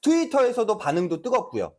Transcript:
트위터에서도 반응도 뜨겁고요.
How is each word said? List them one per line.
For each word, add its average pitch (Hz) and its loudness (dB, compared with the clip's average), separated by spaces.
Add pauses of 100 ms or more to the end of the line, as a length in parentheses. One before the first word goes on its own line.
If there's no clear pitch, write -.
트위터에서도 247 2
반응도 165 -2
뜨겁고요. 123 -2